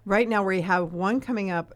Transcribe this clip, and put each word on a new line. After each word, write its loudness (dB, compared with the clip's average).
Right 2
now, 2
we 0
have 0
one 0
coming -4
up. -4